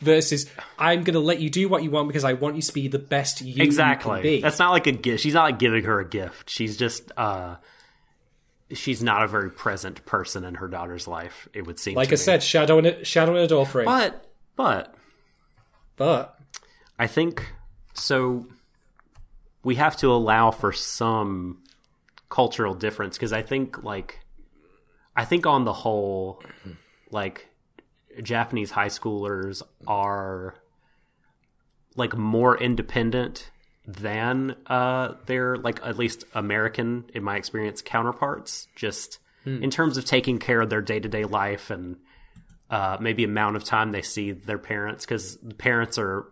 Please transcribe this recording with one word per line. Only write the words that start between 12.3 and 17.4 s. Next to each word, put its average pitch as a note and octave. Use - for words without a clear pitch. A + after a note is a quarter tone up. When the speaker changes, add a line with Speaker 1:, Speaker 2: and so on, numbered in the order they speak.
Speaker 1:
shadow D#3+
in D#3+
a, E3+
shadow E3+
in F3
a E3
door D3
frame. C3
Speaker 2:
But, A#3+
but C#3+
Speaker 1:
But C3+
Speaker 2:
I A#2+
think, E3